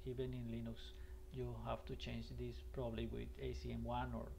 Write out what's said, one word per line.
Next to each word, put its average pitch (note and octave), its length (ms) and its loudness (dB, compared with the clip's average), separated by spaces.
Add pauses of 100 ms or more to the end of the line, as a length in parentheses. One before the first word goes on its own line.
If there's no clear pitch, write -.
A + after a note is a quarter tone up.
even B2+ 260 2
in B2+ 200 0
Linux, A#2 240 0 (560)
you B2 200 2 (140)
have A#2 200 0
to C3 100 0
change A#2+ 300 0 (120)
this A#2+ 160 0 (180)
probably A#2 340 2
with B2+ 200 0 (160)
A B2+ 120 0
C A#2+ 180 0
M A#2 100 2
one A#2+ 320 2
or, - 120 0 (120)